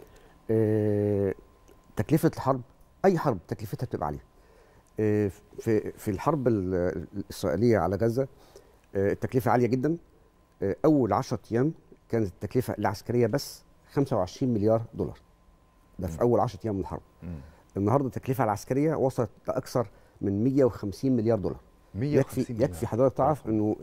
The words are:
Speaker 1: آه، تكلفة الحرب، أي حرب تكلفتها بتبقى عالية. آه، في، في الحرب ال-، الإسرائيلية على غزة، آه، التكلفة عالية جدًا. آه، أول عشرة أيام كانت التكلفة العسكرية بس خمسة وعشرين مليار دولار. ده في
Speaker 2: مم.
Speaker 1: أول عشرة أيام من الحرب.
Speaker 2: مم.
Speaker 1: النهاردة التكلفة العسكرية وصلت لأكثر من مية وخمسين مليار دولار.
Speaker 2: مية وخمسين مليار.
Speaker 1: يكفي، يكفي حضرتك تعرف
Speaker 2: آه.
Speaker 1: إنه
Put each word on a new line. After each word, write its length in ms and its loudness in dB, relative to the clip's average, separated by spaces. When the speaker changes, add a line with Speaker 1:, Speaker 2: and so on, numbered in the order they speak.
Speaker 1:
آه، 840 2
تكلفة 400 2
الحرب، 260 -2
أي 120 4
حرب 200 0
تكلفتها 380 -8
بتبقى 200 -4
عالية. 180 -6
آه، 320 2
في، 320 0
في 200 -6
الحرب 360 0
ال-، 680 0
الإسرائيلية 640 0
على 180 0
غزة، 320 0
آه، 160 2
التكلفة 400 0
عالية 160 4
جدًا. 300 0
آه، 140 -2
أول 280 4
عشرة 260 0
أيام 220 2
كانت 180 0
التكلفة 520 -4
العسكرية 480 0
بس 360 -6
خمسة 260 0
وعشرين 360 -2
مليار 280 2
دولار. 260 -6
ده 80 -4
في 60 -8
Speaker 2:
مم. 80 -6
Speaker 1:
أول 180 4
عشرة 260 -2
أيام 100 -4
من 60 -2
الحرب. 200 -10
Speaker 2:
مم. 160 -10
Speaker 1:
النهاردة 300 2
التكلفة 360 -4
العسكرية 520 0
وصلت 340 0
لأكثر 400 -2
من 220 0
مية 220 4
وخمسين 500 -2
مليار 240 2
دولار. 200 -4
Speaker 2:
مية 240 2
وخمسين 300 -2
مليار. 200 0
Speaker 1:
يكفي، 40 -10
يكفي 140 -4
حضرتك 300 2
تعرف 300 0
Speaker 2:
آه. 20 0
Speaker 1:
إنه 340 2